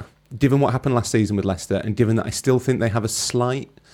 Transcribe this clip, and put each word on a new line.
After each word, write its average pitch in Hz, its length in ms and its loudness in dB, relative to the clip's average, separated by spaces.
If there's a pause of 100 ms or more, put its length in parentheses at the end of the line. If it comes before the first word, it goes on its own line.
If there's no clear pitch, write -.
(380)
given 139 220 4
what 143 120 2
happened 127 220 0
last 117 160 0
season 104 260 2
with 95 80 0
Leicester, 95 400 -2
and 107 100 -4
given 113 220 2
that 107 80 0
I - 60 -6
still 127 280 0
think 127 220 0
they 117 80 2
have 107 160 -2
a 113 40 -2
slight 123 640 -2 (240)